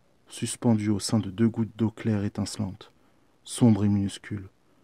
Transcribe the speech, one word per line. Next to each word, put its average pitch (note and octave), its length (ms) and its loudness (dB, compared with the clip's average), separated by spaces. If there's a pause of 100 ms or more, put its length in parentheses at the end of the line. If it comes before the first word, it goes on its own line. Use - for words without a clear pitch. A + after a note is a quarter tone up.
(300)
suspendu A2 600 0
au G2+ 100 0
sein A2+ 200 0
de F#2+ 100 -4
deux A2 200 2
gouttes A2 280 -6
d'eau G#2+ 140 0
claire G#2 320 -2
étincelante, - 680 -6 (520)
sombre G#2+ 400 4
et G#2 60 2
minuscule, G2 580 -4 (360)